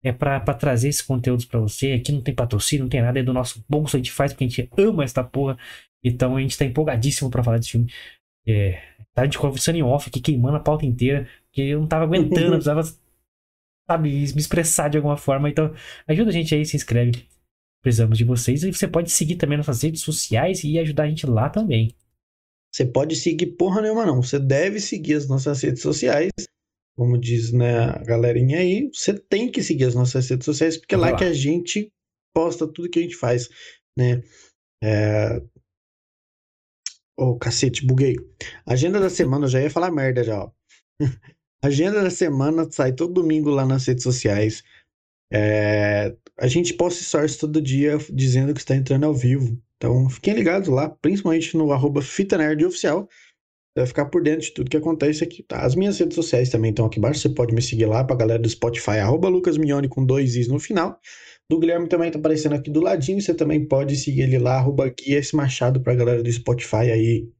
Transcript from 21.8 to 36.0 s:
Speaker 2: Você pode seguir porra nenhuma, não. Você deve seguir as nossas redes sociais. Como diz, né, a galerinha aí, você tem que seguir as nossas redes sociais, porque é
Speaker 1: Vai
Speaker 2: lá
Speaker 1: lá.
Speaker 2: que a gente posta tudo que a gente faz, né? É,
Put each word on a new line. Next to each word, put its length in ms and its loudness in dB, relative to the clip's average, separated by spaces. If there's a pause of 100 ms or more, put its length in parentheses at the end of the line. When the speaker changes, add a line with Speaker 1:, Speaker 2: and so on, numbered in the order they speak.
Speaker 2:
Você 140 0
pode 300 0
seguir 320 0 (100)
porra 240 2
nenhuma, 240 0
não. 160 2
Você 180 -2
deve 400 0
seguir 360 -4
as 120 -4
nossas 340 -2
redes 200 -2
sociais. 500 0 (640)
Como 220 2
diz, 340 -2
né, 280 2
a 240 -2
galerinha 560 2
aí, 340 0
você 200 -2
tem 380 -2
que 120 -2
seguir 220 0
as 100 0
nossas 340 0
redes 160 -2
sociais, 320 0
porque 160 -6
é 40 2
Speaker 1:
Vai 120 4
Speaker 2:
lá 40 2
Speaker 1:
lá. 40 -2
Speaker 2:
que 80 2
a 80 0
gente 580 -2 (420)
posta 340 -2
tudo 220 -10
que 100 0
a 20 0
gente 140 -6
faz, 340 -2 (480)
né? 240 2 (640)
É, 580 0 (1800)